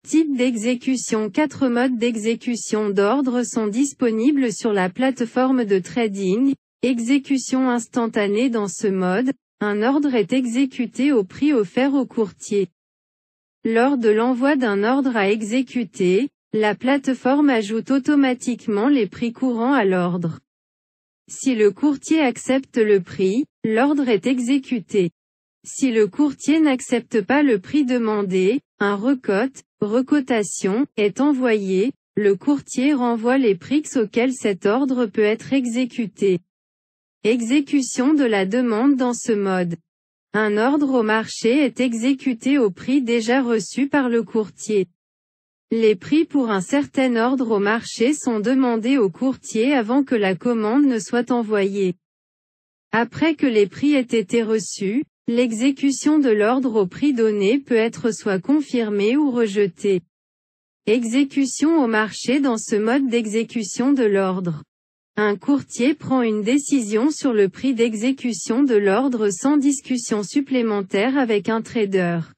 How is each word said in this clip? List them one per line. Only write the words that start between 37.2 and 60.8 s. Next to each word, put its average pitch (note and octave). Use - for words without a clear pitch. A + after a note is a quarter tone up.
Exécution B3+
de C#4+
la G#3
demande. A#3+
Dans B3
ce -
mode, F#3
un G#3
ordre C4+
au A3+
marché A3
est A3+
exécuté B3+
au G#3+
prix C4+
déjà A#3
reçu A#3
par C#4
le A#3
courtier. G#3
Les A3
prix D4+
pour B3
un G3
certain C4+
ordre A#3+
au G3+
marché A3+
sont A#3
demandés B3
au G3
courtier B3+
avant B3+
que C4
la F#3+
commande A#3+
ne A#3+
soit A#3+
envoyée. G3+
Après A#3
que C#4+
les G#3
prix D4
aient C4+
été A#3
reçus, G#3+
l'exécution B3+
de C#4
l'ordre A3
au F3+
prix C#4
donné A3
peut B3+
être A3+
soit F#3+
confirmée A#3
ou D4
rejetée. G3+